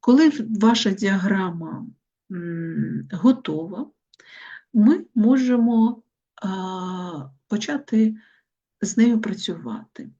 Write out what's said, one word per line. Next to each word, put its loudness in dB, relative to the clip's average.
Коли 6
в-, -4
ваша 4
діаграма, -2
м, -8
готова, -2
ми 4
можемо, 2
а, -8
почати 0
з -4
нею 4
працювати. -10